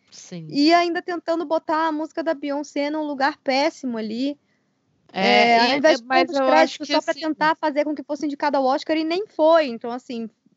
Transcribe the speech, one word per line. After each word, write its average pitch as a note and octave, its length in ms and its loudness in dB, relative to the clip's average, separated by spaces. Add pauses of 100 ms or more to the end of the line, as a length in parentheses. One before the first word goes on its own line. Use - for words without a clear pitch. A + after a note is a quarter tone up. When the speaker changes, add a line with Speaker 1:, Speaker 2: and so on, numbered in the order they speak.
Speaker 1:
Sim. E3 380 -16
Speaker 2:
e D4 240 2
ainda F4 300 2
tentando E4+ 420 -4
botar D#4+ 440 -2
a D#4 40 -4
música D#4 300 -6
da D#4+ 120 -2
Beyoncé C#4+ 560 -6
num D#4 120 -4
lugar D4 360 -4
péssimo C4+ 600 -2
ali. A#3 400 -6 (760)
Speaker 1:
É, F#3 80 -4
Speaker 2:
É, G#3+ 380 6
ao A#3+ 80 4
Speaker 1:
e, B3 60 2
Speaker 2:
invés C#4+ 240 4
Speaker 1:
é, - 20 -4
Speaker 2:
de A#3 60 -20
Speaker 1:
mas C4 240 2
Speaker 2:
tantos C#4 100 -4
Speaker 1:
eu C4 120 2
acho D#4+ 280 4
Speaker 2:
créditos D4 80 -10
Speaker 1:
que, D4 60 -6
Speaker 2:
só D#4 80 2
pra E4 120 -4
Speaker 1:
assim C#4+ 80 -8
Speaker 2:
tentar D#4 360 0
fazer D4 280 -2
com D4+ 100 -6
que C#4 80 -10
fosse - 240 -6
indicado C#4+ 300 -2
ao C4+ 80 2
Oscar D4 320 0
e D#4+ 80 -2
nem F4 220 -4
foi. D#4+ 400 4
Então, A#3 240 -8
assim, A#3 380 -10 (280)